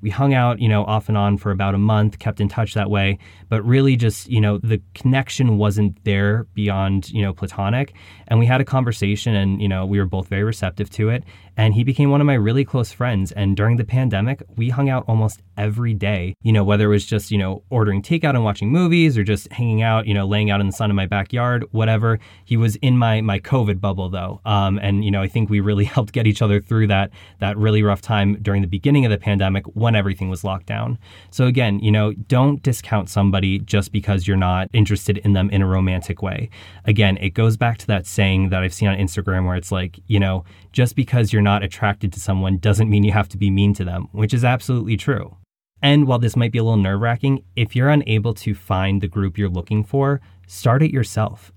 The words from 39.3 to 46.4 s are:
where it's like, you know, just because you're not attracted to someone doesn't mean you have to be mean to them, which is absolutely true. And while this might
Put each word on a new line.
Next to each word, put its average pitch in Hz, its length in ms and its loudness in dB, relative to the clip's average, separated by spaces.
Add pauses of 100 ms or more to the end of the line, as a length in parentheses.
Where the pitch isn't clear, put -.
where 90 100 -2
it's 87 140 -8
like, 92 360 -6
you 104 120 0
know, 95 260 0 (280)
just 123 240 0
because 120 360 0
you're 107 100 4
not 101 200 2
attracted 101 500 -4
to - 80 -12
someone 95 380 0
doesn't 107 300 2
mean 104 160 4
you 104 80 2
have 101 160 0
to - 80 -12
be 98 140 0
mean 98 240 2
to 92 100 -6
them, 90 280 -8
which 107 200 -2
is 123 120 0
absolutely 120 520 -2
true. 101 400 -4 (460)
And 143 240 6
while 127 140 2
this 117 160 0
might 117 160 0